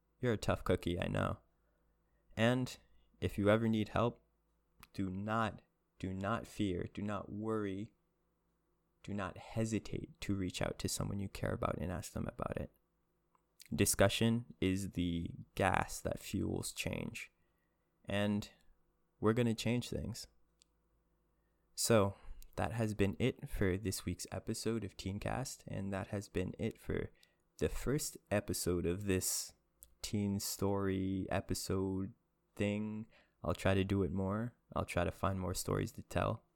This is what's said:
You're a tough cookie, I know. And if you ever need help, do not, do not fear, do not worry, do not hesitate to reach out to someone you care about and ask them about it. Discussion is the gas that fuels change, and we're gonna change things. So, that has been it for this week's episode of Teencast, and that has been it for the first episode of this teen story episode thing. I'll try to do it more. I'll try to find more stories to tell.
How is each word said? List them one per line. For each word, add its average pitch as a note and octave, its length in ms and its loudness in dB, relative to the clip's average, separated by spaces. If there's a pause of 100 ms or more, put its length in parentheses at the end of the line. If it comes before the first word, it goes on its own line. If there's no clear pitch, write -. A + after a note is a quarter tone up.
(220)
You're B2 100 2
a G#2+ 60 0
tough - 260 0
cookie, F2 340 2
I F2+ 100 0
know. F2+ 300 0 (960)
And B2 380 2 (460)
if - 180 -2
you G2+ 120 6
ever A2+ 180 6
need A2 220 2
help, A2 300 2 (760)
do G2 140 -2
not, G#2 520 -2 (380)
do F#2+ 140 -4
not G2 340 -2
fear, F#2 460 -2
do F#2 100 -6
not G#2 300 -6
worry, G#2 580 -4 (1120)
do G2 100 -8
not G2 220 -4
hesitate - 760 -2 (100)
to G2 140 -2
reach F#2 280 -2
out G1+ 160 0
to - 100 -2
someone G2+ 320 -2
you G2 80 -4
care - 240 -2
about - 280 0
and F2 100 -2
ask E2+ 220 -6
them - 160 -4
about - 280 -4
it. - 140 -4 (1040)
Discussion A2+ 720 4 (160)
is F#2+ 300 2
the E2+ 400 0 (240)
gas - 460 2
that - 220 -4
fuels F#2 500 -2
change, - 580 -6 (800)
and G#2 400 0 (720)
we're G#2+ 120 6
gonna A#2 220 2
change A#2 340 0
things. - 380 -6 (1500)
So, G2 400 4 (420)
that - 160 0
has A2 220 0
been G2 240 4
it B2+ 300 0
for F#2 280 2
this G2+ 280 -2
week's - 260 -4
episode A2+ 540 -2
of F#2 120 -10
Teencast, G2+ 720 -4
and G2 260 -4
that F#2+ 160 -4
has G2 200 -4
been F#2 300 -2
it - 200 -4
for - 320 -4 (480)
the D#2+ 100 2
first - 500 -2 (120)
episode F2+ 540 2
of F#2+ 220 0
this - 460 2 (500)
teen G2+ 380 0
story F#2+ 880 0
episode F#2+ 800 0 (460)
thing. G#2+ 500 -2 (360)
I'll F2+ 120 0
try G2 200 2
to G2 100 4
do G2 180 2
it E2+ 100 0
more. G2 400 -2 (240)
I'll F2 80 0
try F2 200 0
to F2 60 2
find F#2+ 280 -2
more F2+ 160 -2
stories G2 380 0
to - 100 -12
tell. G2+ 400 0 (140)